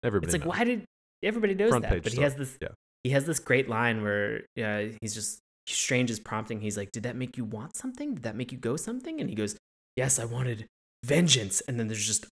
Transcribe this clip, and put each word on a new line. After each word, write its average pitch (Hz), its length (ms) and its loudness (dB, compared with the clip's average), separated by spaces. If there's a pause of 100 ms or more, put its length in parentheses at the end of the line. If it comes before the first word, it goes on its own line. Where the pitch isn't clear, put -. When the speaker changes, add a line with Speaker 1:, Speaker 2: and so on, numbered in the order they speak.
Speaker 1:
Everybody 139 240 2
Speaker 2:
It's 175 60 2
like, 156 100 0
Speaker 1:
knows. 170 140 0
Speaker 2:
why 233 60 4
did, 233 200 2 (400)
everybody 214 300 2
knows 202 160 4
Speaker 1:
Front 120 120 6
Speaker 2:
that, 104 80 -2
Speaker 1:
page 90 140 2
Speaker 2:
but - 80 0
he 123 100 0
has 143 120 4
Speaker 1:
story. 139 100 -4
Speaker 2:
this, - 180 -8
Speaker 1:
Yeah. - 60 -6 (340)
Speaker 2:
he 127 80 0
has 139 160 4
this 160 140 0
great 127 280 4
line 113 340 2
where, 104 420 0 (180)
uh, 107 380 -2
he's 104 140 -6
just, - 260 -6 (260)
Strange 123 440 2
is 107 100 -2
prompting, 110 400 -6
he's 104 180 -2
like, 101 140 -6
"Did 113 100 -6
that 120 140 -4
make 127 200 -6
you 127 80 -4
want 107 320 -8
something? 262 380 -6
Did 135 80 -8
that 110 140 -4
make 127 160 -4
you 127 60 -10
go 127 180 0
something?" 254 440 -6
And - 80 -2
he - 60 -4
goes, 104 220 -2 (400)
"Yes, 127 240 2
I 113 40 -4
wanted 117 420 -4 (380)
vengeance." 135 580 4
And 123 160 -2
then 113 100 0
there's 107 180 -2
just 107 180 0 (120)